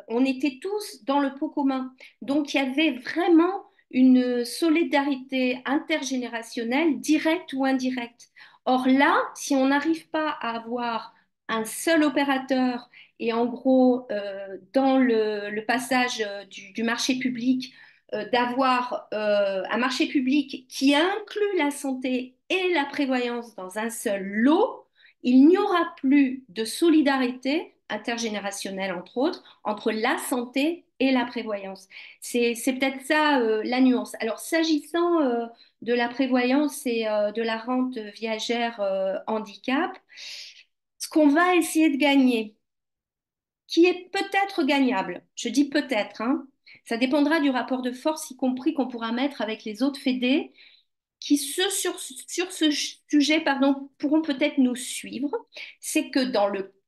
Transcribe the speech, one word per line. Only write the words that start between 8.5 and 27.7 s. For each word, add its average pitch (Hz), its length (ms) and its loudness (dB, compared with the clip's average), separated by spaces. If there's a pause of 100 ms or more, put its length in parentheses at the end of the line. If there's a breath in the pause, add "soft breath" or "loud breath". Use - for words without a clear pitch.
Or 254 220 2
là, 285 280 6 (180)
si - 200 -4
on 269 140 4
n'arrive 285 420 0
pas 311 200 -2 (100)
à 233 160 -6
avoir 226 580 -6 (340 soft breath)
un 220 160 -2
seul 320 380 2
opérateur 262 880 0 (300 loud breath)
et 226 120 -2
en 233 140 0
gros, 254 640 4
euh, 196 480 -8 (140)
dans 269 260 4
le, 214 520 2
le 214 140 -6
passage, 247 640 -2
euh, 202 200 -10
du, 196 260 -20
du 226 100 -6
marché 240 380 0
public, 254 520 -2 (420 soft breath)
euh, 208 160 -6
d'avoir, 247 840 0
euh, 202 560 0
un 214 80 -2
marché 262 300 0
public 269 600 -2
qui 277 260 2
inclut 403 640 0
la 285 140 0
santé 254 640 -6 (140)
et 370 240 0
la 285 120 0
prévoyance 247 680 -4
dans 185 240 -12
un 226 120 -4
seul 196 340 -4
lot, 262 640 2 (360 soft breath)
il 262 240 8
n'y 359 100 8
aura 359 420 0
plus 269 500 4
de 214 160 -6
solidarité 277 1120 2 (140)